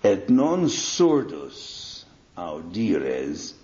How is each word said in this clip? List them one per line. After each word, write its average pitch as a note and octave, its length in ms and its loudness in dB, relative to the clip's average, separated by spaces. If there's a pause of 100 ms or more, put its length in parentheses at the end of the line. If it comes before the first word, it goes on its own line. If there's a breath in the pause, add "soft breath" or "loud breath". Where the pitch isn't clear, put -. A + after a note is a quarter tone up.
et G2+ 260 2
non D#3 380 4
surdus - 1400 -2 (320)
audires D#2+ 1160 -4 (100)